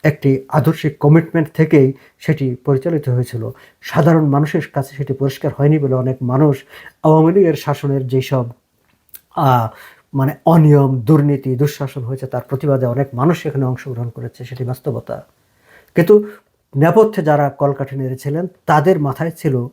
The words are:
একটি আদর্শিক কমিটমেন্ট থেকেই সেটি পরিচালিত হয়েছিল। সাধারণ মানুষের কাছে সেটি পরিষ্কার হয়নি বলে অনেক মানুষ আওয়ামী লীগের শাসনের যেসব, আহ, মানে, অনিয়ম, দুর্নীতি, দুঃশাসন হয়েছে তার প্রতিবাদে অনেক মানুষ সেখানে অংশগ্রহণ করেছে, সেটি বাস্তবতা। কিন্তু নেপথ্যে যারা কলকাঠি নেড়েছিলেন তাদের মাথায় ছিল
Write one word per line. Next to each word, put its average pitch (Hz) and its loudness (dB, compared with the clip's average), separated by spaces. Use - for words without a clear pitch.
একটি 135 0
আদর্শিক 151 -2
কমিটমেন্ট 160 2
থেকেই 147 4
সেটি 135 -4
পরিচালিত 147 -2
হয়েছিল। 120 -4
সাধারণ 160 2
মানুষের 143 0
কাছে 139 -8
সেটি 139 -6
পরিষ্কার 139 -4
হয়নি 147 2
বলে 131 -2
অনেক 127 -2
মানুষ 135 0
আওয়ামী 156 4
লীগের 180 2
শাসনের 139 -4
যেসব, 127 -2
আহ, 127 2
মানে, 139 -2
অনিয়ম, 147 4
দুর্নীতি, 139 0
দুঃশাসন 139 -4
হয়েছে 131 -8
তার 123 -6
প্রতিবাদে 135 -2
অনেক 127 -2
মানুষ 139 0
সেখানে 139 -4
অংশগ্রহণ 120 -6
করেছে, 120 -14
সেটি 127 -12
বাস্তবতা। 123 -10
কিন্তু 208 4
নেপথ্যে 190 2
যারা 147 2
কলকাঠি 139 -4
নেড়েছিলেন 139 -6
তাদের 156 2
মাথায় 147 -4
ছিল 127 -4